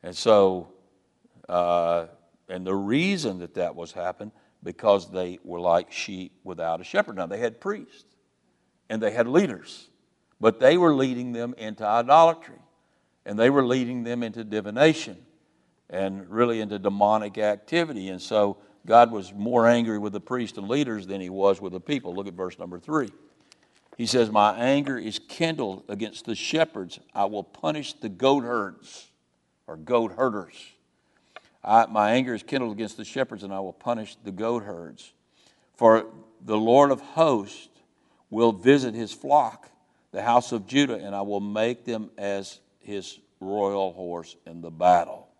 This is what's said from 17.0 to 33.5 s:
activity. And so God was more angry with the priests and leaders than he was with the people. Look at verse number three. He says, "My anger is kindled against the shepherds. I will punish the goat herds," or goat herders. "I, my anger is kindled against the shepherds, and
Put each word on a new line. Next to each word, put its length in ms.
activity. 680
And 140
so 360
God 240
was 220
more 340
angry 320
with 140
the 80
priests 380
and 100
leaders 400
than 120
he 80
was 320
with 120
the 80
people. 340
Look 140
at 60
verse 220
number 220
three. 300
He 80
says, 240
"My 260
anger 400
is 220
kindled 680
against 380
the 100
shepherds. 640
I 120
will 180
punish 480
the 160
goat 340
herds," 680
or 100
goat 360
herders. 440
"I, 240
my 260
anger 220
is 80
kindled 300
against 240
the 80
shepherds, 380
and 100